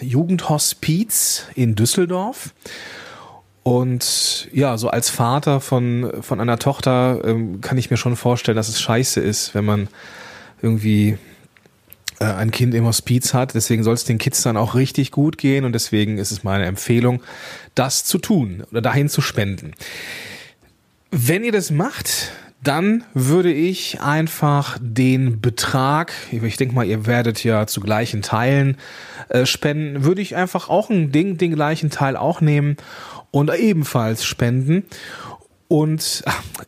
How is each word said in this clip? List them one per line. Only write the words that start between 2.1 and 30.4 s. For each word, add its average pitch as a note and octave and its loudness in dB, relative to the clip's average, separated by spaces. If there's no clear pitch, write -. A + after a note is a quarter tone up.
Und - 0
ja, C3 2
so A#2 -2
als - 0
Vater C3+ 2
von, A#2+ -2
von G#2+ -4
einer A#2+ 0
Tochter, B2+ 2
ähm, A2 -2
kann - -2
ich A#2+ -2
mir A2+ 2
schon A#2+ 0
vorstellen, A#2+ 2
dass G#2+ 0
es G#2+ -4
scheiße A#2+ 0
ist, - -2
wenn G#2 2
man G#2 2
irgendwie, G#2+ 2
äh, G#2+ 0
ein G#2+ 0
Kind B2 2
im A2+ 2
Hospiz - 0
hat. C3 0
Deswegen A2 2
soll A2+ 4
es - -4
den A2 0
Kids - -2
dann A#2 2
auch G#2+ 0
richtig C3 0
gut D3+ 0
gehen. C3+ 2
Und A#2+ -2
deswegen G#2+ 0
ist G#2 -4
es G2+ -8
meine G2 0
Empfehlung, A#2+ 2
das - 0
zu F#3 0
tun A#2 0
oder A2+ -2
dahin C#3 2
zu C#3+ -2
spenden. G2 -2
Wenn D#3+ 0
ihr A#3 0
das F#3+ 0
macht, - -2
dann F#3 0
würde E3 4
ich E3+ 0
einfach D3 0
den B2+ 2
Betrag, C3+ 0
ich A2+ -2
denk B2+ 0
mal, A#2+ 2
ihr G#2+ 0
werdet A#2 2
ja A2 2
zu - -6
gleichen G#2+ -2
Teilen, C3+ 2
äh, B2+ 2
spenden, D3 -2
würde F#3 4
ich - -6
einfach F3+ -2